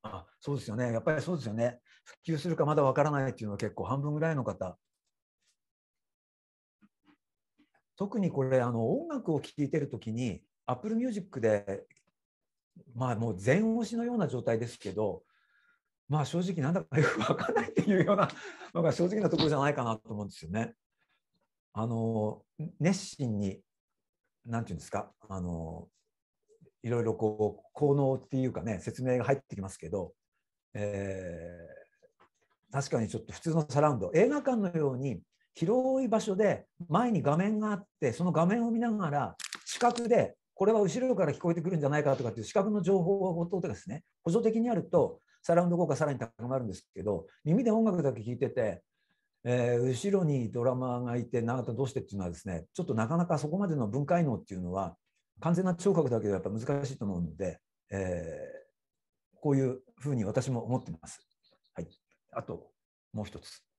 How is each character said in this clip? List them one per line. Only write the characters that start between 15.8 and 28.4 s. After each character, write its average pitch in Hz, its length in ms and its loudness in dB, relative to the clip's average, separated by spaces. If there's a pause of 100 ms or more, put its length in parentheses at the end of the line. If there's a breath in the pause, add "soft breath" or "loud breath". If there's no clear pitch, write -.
ま 151 120 2
あ、 139 40 0
正 170 160 -2
直 175 220 -2
な 135 80 2
ん 175 40 2
だ 175 100 0
か 131 140 0
よ 156 80 6
く - 140 0
わ - 160 2
か - 160 -4
ん - 20 0
な 453 100 4
い - 60 -8
っ - 20 -14
て - 100 2
い 190 180 6
う 160 40 6
よ - 100 6
う - 20 2
な 185 120 4 (460 loud breath)
の 170 80 0
が 156 100 4
正 170 140 2
直 214 140 0
な 175 100 4
と 160 60 0
こ 151 80 4
ろ 156 40 4
じ 151 60 2
ゃ 143 40 2
な 139 120 4
い 143 40 0
か 135 100 -2
な 113 120 0
と - 160 -12
思 104 100 -4
う - 40 -4
ん - 20 -8
で - 60 -14
す - 100 -18
よ 80 60 -10
ね。 113 240 -2 (1000)
あ 110 140 -4
の、 113 560 -2 (380)
熱 185 180 2 (180)
心 113 220 -2
に、 98 220 -2 (840)
な 117 160 -4
ん 113 40 -6
て - 60 -12
い - 40 -6
う - 20 -8
ん - 20 -8
で - 60 -14
す - 60 -16
か、 - 220 -6 (160)
あ 95 120 -8
の、 85 480 -8 (960)
い 113 80 -6
ろ 120 100 0
い 110 40 0
ろ 110 100 0
こ 107 500 -2
う、 - 80 -20
効 143 220 4
能 135 200 2
っ 127 140 -8
て 139 80 -4
い 131 100 0